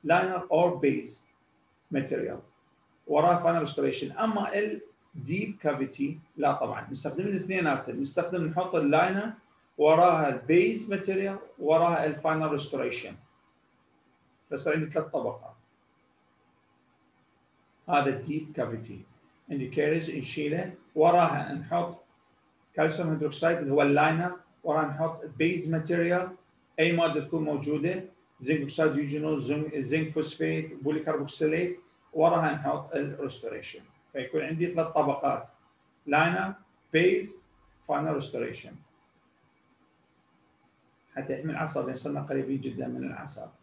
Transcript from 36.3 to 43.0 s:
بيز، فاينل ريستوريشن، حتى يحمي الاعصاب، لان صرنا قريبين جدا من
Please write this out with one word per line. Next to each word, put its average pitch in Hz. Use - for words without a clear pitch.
بيز، -
فاينل 151
ريستوريشن، 131
حتى -
يحمي 151
الاعصاب، 143
لان 131
صرنا 143
قريبين 139
جدا 127
من 127